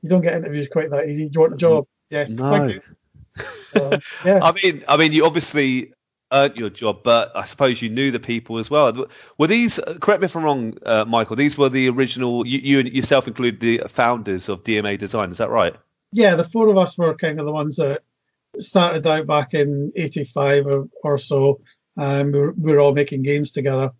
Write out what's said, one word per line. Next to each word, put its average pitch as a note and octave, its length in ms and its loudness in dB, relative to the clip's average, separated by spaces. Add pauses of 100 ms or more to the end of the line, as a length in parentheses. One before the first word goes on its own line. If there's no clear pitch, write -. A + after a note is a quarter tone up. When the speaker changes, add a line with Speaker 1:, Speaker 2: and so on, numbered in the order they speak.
Speaker 1:
You D#3+ 80 -12
don't F3+ 140 4
get D#3+ 120 0
interviews D3 340 -6
quite D3+ 220 -4
that C#3+ 180 -2
easy. D3 160 -6
"Do D3 100 -8
you D#3+ 60 2
want D#3+ 120 4
a C#3+ 60 -12
job?" D#3+ 280 4 (220)
"Yes." D3 240 -4
Speaker 2:
No. B2+ 180 -2
Speaker 1:
"Thank C#3+ 240 2
you." F#2+ 60 -14 (920)
So, C#3+ 260 0 (260)
yeah. F#3 160 4
Speaker 2:
<laughs> - 20 -2
I E3 100 4
mean, F3+ 360 -2
I D3 80 4
mean, D#3 160 4
you D#3 140 4
obviously C#3+ 680 -2 (400)
earned C#3 240 2
your A2+ 140 -6
job, G2+ 320 -4
but A#2 340 2
I G2 80 -6
suppose C3 380 -2
you A2+ 80 -4
knew C3+ 200 -2
the A#2 100 -4
people A#2 360 -6
as A2 140 -6
well. D3 160 4
W-, A#2+ 220 -2 (280)
were D3+ 120 2
these, A#3 300 2
uh, E3+ 220 -8
correct G#3 220 2
me F#3+ 40 -2
if F3 100 -6
I'm D#3+ 80 -4
wrong, C3 400 -2
uh, A2 200 2
Michael, A2+ 320 -2
these C#3 220 0
were C#3+ 100 4
the C3 220 0
original, B2 560 -2
you, B2+ 120 -4
you C3+ 220 2
and B2+ 80 -2
yourself C3 400 0
included, A#2+ 320 -4
the A#2 280 0
founders A2+ 600 -2
of F#2+ 160 -8
D A2 140 0
M G#2 80 -4
A G2+ 100 -4
Design, G2 340 -4
is F2 80 -14
that A2+ 120 -2
right? G#2+ 260 0 (360)
Speaker 1:
Yeah, G3+ 240 4
the E3+ 80 0
four A3 240 0
of G3 100 4
us F3+ 180 0
were D#3+ 200 0
kind D#3 240 -4
of D3 60 -6
the D3+ 60 -6
ones D3+ 240 -4
that C#3 260 -2 (560)
started F3 460 0
out D#3 220 0
back D3 280 0
in C#3+ 420 -2
eighty-five C#3 680 0
or, C#3 220 -2 (140)
or D3 160 0
so. C#3 420 0 (360)
Um, C#3+ 360 -2
we C#3+ 60 2
were, D3 140 0
we D#3 200 -2
were C#3+ 80 6
all C#3+ 120 6
making C#3+ 300 -2
games C#3+ 300 -2
together. C3+ 480 -2